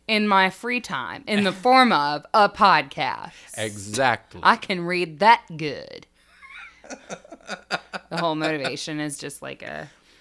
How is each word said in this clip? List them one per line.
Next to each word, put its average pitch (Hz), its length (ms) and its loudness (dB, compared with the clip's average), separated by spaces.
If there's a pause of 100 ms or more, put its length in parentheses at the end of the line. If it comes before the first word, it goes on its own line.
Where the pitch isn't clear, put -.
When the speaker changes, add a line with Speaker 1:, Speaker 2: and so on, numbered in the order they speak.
Speaker 1:
in 214 220 0
my 190 220 4
free - 300 -6
time 120 460 -8
in 208 180 0
the 185 80 2
form 247 400 6
of 147 400 0
a 208 160 6
podcast. 139 840 2 (240)
Speaker 2:
Exactly. 107 840 -2
Speaker 1:
I 208 140 4
can 185 280 -6
read 175 360 -4
that 226 220 6 (140)
good. 135 500 -10 (840)
Speaker 2:
<laughs> - 80 -14 (1120)
Speaker 1:
The 165 80 -8
whole 170 160 -2
motivation 151 680 -4
is 147 180 -8
just, 143 240 -12
like, 135 200 -14
a, - 280 -12 (300)